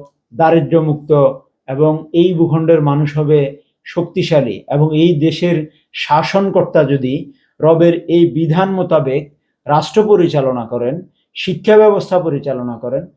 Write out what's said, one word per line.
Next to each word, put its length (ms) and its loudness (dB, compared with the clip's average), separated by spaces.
দারিদ্র্যমুক্ত, 960 2
এবং 460 -2
এই 200 0
ভূখণ্ডের 480 2
মানুষ 360 -2
হবে 400 0
শক্তিশালী। 840 -2
এবং 300 0
এই 180 4
দেশের 680 -2
শাসনকর্তা 920 0
যদি 480 -4
রবের 320 4
এই 380 0
বিধান 400 0
মোতাবেক 640 -2
রাষ্ট্র 380 0
পরিচালনা 640 0
করেন, 360 -4
শিক্ষা 440 0
ব্যবস্থা 420 2
পরিচালনা 580 -6
করেন, 400 -8